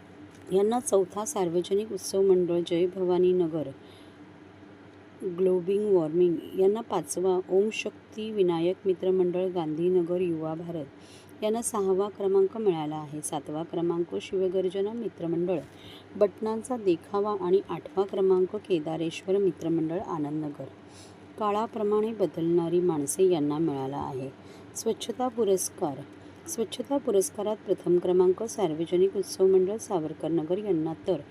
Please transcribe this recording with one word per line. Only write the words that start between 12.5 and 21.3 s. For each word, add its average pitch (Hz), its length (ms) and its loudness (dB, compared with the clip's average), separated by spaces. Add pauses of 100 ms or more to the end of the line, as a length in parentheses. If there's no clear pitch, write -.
मिळाला 160 400 0
आहे. 151 240 -8
सातवा 151 420 -6
क्रमांक 170 600 -2
शिवगर्जना 190 720 -2
मित्रमंडळ 175 640 -4 (580)
बटनांचा 220 600 0
देखावा 202 640 0
आणि 180 280 4
आठवा 175 360 -2
क्रमांक 190 520 2 (120)
केदारेश्वर 165 680 -2
मित्रमंडळ 165 600 0
आनंदनगर 151 680 -6 (720)